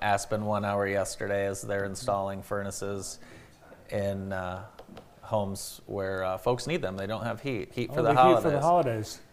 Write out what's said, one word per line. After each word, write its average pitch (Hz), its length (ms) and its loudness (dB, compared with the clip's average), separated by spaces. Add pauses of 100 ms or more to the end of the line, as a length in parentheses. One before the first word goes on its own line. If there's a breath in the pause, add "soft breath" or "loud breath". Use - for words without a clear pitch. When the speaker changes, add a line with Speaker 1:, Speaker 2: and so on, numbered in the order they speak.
Speaker 1:
Aspen 104 460 0
One 104 180 0
Hour 101 220 2
yesterday 98 600 0
as 98 140 -4
they're 98 240 -2
installing 98 580 -2
furnaces 98 760 -6 (720 loud breath)
in, 98 420 -2
uh, 92 320 -6 (580)
homes 101 640 -4
where, 95 400 -4
uh, 92 140 -2
folks 123 280 0
need 160 140 -2
them. 95 160 -4
They 98 100 -6
don't 107 180 -4
have 113 180 -6
heat. 123 320 -4
Heat 120 180 -4
for - 80 0
Speaker 2:
Oh, - 20 4
Speaker 1:
the 117 60 4
Speaker 2:
the - 40 8
heat 123 60 6
Speaker 1:
holidays. 127 240 10
Speaker 2:
for 160 80 4
the 143 100 2
holidays. 143 600 2 (120)